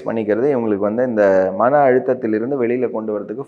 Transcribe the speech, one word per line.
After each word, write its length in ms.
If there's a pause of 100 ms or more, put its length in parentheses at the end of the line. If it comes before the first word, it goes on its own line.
பண்ணிக்கிறது 500
இவங்களுக்கு 220
வந்து 280
இந்த 520
மன 280
அழுத்தத்திலிருந்து 800
வெளியில 280
கொண்டு 300
வரதுக்கு, 280